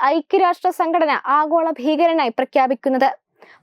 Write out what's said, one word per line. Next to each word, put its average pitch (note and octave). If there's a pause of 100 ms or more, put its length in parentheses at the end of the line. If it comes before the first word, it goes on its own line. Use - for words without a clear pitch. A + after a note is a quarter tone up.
ഐക്യരാഷ്ട്ര F4
സംഘടന E4
ആഗോള D#4
ഭീകരനായി D#4
പ്രഖ്യാപിക്കുന്നത്. C4 (540)